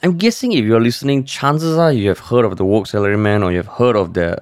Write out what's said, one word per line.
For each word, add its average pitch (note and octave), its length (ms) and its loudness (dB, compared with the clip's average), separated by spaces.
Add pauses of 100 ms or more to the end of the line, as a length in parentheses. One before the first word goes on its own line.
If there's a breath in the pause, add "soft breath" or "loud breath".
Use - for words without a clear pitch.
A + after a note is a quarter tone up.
I'm F3 160 0
guessing A#3 340 -2
if A#2 140 0
you're A2+ 160 4
listening, C3+ 420 0
chances D#3 540 -2
are E3 120 4
you G#2 180 0
have F#2 100 0
heard A#2+ 260 0
of F2+ 140 -4
The F#2+ 80 0
Woke G2+ 200 2
Salary G2+ 300 0
Man, G#2 260 2
or F2+ 80 0
you've F2+ 160 -2
heard A#2+ 300 0
of F2+ 160 0
the, E2+ 300 -2